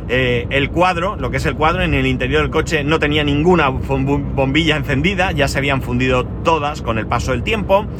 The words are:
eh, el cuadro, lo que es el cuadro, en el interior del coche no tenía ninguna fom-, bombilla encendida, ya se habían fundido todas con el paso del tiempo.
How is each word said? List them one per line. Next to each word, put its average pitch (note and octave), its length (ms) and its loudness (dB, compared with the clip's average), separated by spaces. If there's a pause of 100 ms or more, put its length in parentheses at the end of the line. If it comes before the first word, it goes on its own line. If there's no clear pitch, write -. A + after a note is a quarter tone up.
eh, B2 420 0
el C#3 220 0
cuadro, F3+ 460 0
lo - 140 -4
que E3+ 60 -2
es C3+ 80 -2
el C#3 100 -2
cuadro, E3+ 280 2
en D#3+ 100 0
el C3 120 2
interior C3 360 0
del C3+ 100 -2
coche C#3 320 0
no D#3 160 2
tenía D3+ 240 0
ninguna D3 480 4
fom-, C3+ 600 -2
bombilla C3+ 440 2
encendida, E3+ 540 0
ya C#3 160 0
se D3 100 -2
habían C3+ 240 0
fundido B2+ 440 0
todas D3+ 560 -2
con A2+ 160 -2
el G#2 100 -4
paso B2 240 -2
del B2 120 -2
tiempo. G#3 420 0 (140)